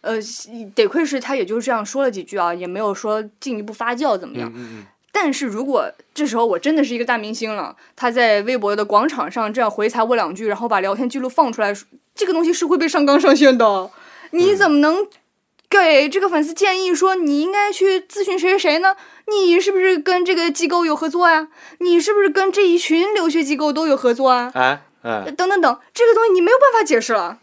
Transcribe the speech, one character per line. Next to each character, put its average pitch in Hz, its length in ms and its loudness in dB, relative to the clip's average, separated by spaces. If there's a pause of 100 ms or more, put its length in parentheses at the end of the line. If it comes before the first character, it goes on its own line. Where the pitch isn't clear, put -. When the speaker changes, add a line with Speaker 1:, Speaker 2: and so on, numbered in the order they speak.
Speaker 1:
呃， 220 160 -6 (580)
得 220 120 4
亏 330 160 0
是 285 160 -4
他 262 160 -6
也 233 80 -2
就 214 160 -4
这 240 120 -4
样 220 120 -2
说 269 200 -4
了 254 80 0
几 190 120 -10
句 202 140 -10
啊， 175 160 -2
也 180 140 -10
没 180 100 -8
有 208 160 -2
说 214 300 -4 (160)
进 240 180 -8
一 208 60 -10
步 214 100 -14
发 233 220 -4
酵 254 200 0
怎 180 140 -10
么 120 80 -12
样。 117 160 -8
Speaker 2:
嗯， - 20 -18
嗯， 120 180 -16
嗯。 104 120 -18 (260)
Speaker 1:
但 330 220 0
是 269 140 -6
如 220 180 -6
果 226 260 -2 (220)
这 294 140 -4
时 226 100 -4
候 233 80 2
我 185 140 0
真 311 160 0
的 285 80 2
是 240 100 -4
一 233 60 -6
个 233 40 -4
大 233 140 -2
明 214 160 -8
星 220 220 -8
了， 151 200 -10 (200)
他 247 160 -2
在 226 320 2
微 254 120 -2
博 208 200 -2
的 208 100 -2
广 214 240 2
场 226 220 -6
上 220 200 -4
这 233 80 -6
样 214 120 0
回 214 180 -2
踩 233 140 -2
我 240 120 2
两 185 200 -2
句， 220 100 -10
然 202 100 -2
后 220 140 -8
把 208 100 0
聊 196 140 -2
天 247 160 -4
记 277 80 -8
录 254 100 -6
放 254 240 0
出 226 80 -10
来， 208 160 -2 (380)
这 - 100 -4
个 359 80 -2
东 320 140 0
西 330 80 0
是 339 140 -2
会 339 100 2
被 233 100 0
上 302 160 0
纲 285 160 4
上 339 160 6
线 262 220 4
的。 202 320 0 (400)
你 359 260 2
怎 381 160 2
么 285 60 4
能 330 300 2 (600)
给 311 400 6
这 359 120 -2
个 381 100 0
粉 311 140 0
丝 320 100 -6
建 370 260 0
议 359 140 0
说 370 220 2
你 294 260 0
应 359 100 -2
该 415 220 0
去 381 260 2
咨 392 240 -6
询 370 140 -2
谁 359 140 0
谁 392 80 2
谁 311 200 2
呢？ 381 160 2 (320)
你 381 320 2
是 381 120 0
不 392 80 0
是 370 180 2
跟 359 260 0
这 359 120 0
个 339 160 0
机 330 160 -2
构 349 180 0
有 311 100 0
合 320 140 -4
作 349 180 2
呀？ 311 200 2 (320)
你 349 200 4
是 403 140 0
不 415 60 2
是 392 100 2
跟 381 220 0
这 392 160 2
一 339 100 4
群 339 380 0
留 349 120 0
学 311 160 0
机 277 120 -2
构 294 180 -2
都 311 140 -2
有 277 100 2
合 247 160 0
作 262 160 2
啊？ 247 240 0
Speaker 2:
哎， 131 300 0 (180)
哎。 110 300 -6
Speaker 1:
等 349 180 -2
等 392 100 2
等， 269 200 2 (160)
这 466 100 2
个 453 80 6
东 453 140 2
西 403 40 2
你 370 100 4
没 370 100 2
有 508 80 4
办 539 120 6
法 453 140 2
解 247 160 0
释 233 120 -4
了。 190 300 -4